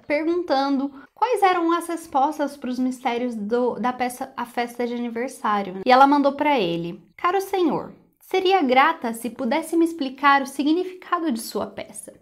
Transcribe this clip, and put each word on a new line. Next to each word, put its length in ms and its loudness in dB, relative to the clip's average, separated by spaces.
perguntando 840 0
quais 300 0
eram 280 2
as 160 -2
respostas 720 -2
pros 220 -6
mistérios 560 -4
do, 400 -2
da 180 -2
peça 420 -6
A 80 -8
Festa 440 -6
de 80 -6
Aniversário, 800 -4
né? 100 -8
E 60 4
ela 160 8
mandou 260 4
pra 260 2
ele: 400 -2
"Caro 240 0
senhor, 540 -2
seria 440 2
grata 500 2
se 160 -8
pudesse 480 -2
me 80 6
explicar 560 2
o 60 -6
significado 840 -2
de 80 -2
sua 280 -6
peça. 440 -16